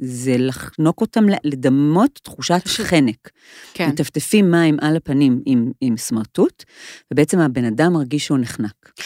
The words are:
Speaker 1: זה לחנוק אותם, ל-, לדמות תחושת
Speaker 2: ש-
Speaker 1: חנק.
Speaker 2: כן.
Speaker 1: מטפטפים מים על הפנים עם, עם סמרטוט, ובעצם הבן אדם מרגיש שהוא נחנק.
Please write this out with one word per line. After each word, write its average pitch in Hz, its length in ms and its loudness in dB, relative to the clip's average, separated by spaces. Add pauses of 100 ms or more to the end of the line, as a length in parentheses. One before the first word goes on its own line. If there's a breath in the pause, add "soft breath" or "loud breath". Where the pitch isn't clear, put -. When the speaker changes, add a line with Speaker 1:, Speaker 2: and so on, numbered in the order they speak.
Speaker 1:
זה 127 360 -4
לחנוק 131 640 -2
אותם, 214 280 2
ל-, 196 40 4 (100)
לדמות 147 800 0
תחושת - 420 -2
Speaker 2:
ש- 202 160 -6
Speaker 1:
חנק. 147 480 0 (440 loud breath)
Speaker 2:
כן. 165 160 -4
Speaker 1:
מטפטפים 165 600 2
מים 165 300 4
על 156 140 2
הפנים 139 500 2
עם, 127 260 0 (100)
עם 120 160 0
סמרטוט, 120 640 -2 (500 loud breath)
ובעצם 151 260 2
הבן 123 260 0
אדם 147 280 0
מרגיש 143 320 -2
שהוא 143 120 0
נחנק. 110 340 -4 (340 loud breath)